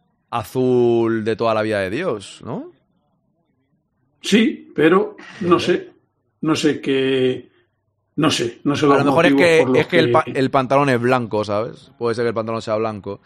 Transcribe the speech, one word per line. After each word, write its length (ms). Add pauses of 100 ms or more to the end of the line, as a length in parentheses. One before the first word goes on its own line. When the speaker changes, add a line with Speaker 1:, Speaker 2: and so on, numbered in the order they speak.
(300)
Speaker 1:
Azul 920
de 120
toda 160
la 100
vida 180
de 100
Dios, 540
¿no? 260 (1500)
Speaker 2:
Sí, 540
pero 420 (240)
no 180
Speaker 1:
Sí. 80
Speaker 2:
sé, 240 (520)
no 120
sé 260
qué, 680 (640)
no 160
sé, 320
no 140
sé 100
Speaker 1:
A 40
Speaker 2:
los 80
Speaker 1:
lo 80
mejor 200
es 60
Speaker 2:
motivos 180
Speaker 1:
que, 120
Speaker 2:
por 80
los 80
Speaker 1:
es 100
que... 100
El 80
Speaker 2:
que 60
Speaker 1:
pa-, 140
el 260
pantalón 380
es 100
blanco, 440
¿sabes? 540
Puede 160
ser 100
que 40
el 60
pantalón 280
sea 140
blanco. 500